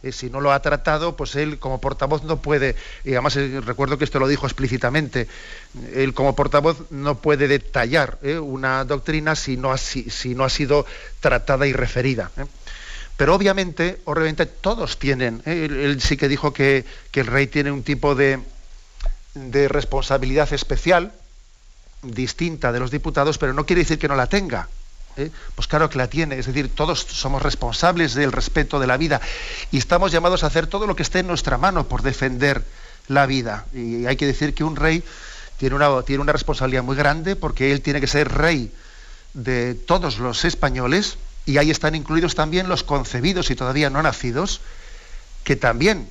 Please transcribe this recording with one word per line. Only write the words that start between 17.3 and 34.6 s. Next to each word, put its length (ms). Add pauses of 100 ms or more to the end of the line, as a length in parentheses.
tiene 260
un 120
tipo 320
de, 240 (960)
de 320
responsabilidad 840
especial, 600 (880)
distinta 720
de 80
los 100
diputados, 480
pero 160
no 140
quiere 160
decir 160
que 80
no 80
la 100
tenga, 440 (480)
¿eh? 120 (240)
Pues 140
claro 200
que 120
la 80
tiene, 320
es 80
decir, 260
todos 280
somos 420
responsables 720
del 160
respeto 480
de 80
la 100
vida 240 (500)
y 60
estamos 340
llamados 320
a 40
hacer 180
todo 220
lo 80
que 80
esté 160
en 80
nuestra 320
mano 280
por 140
defender 640 (440)
la 200
vida. 440
Y 360
hay 80
que 100
decir 300
que 80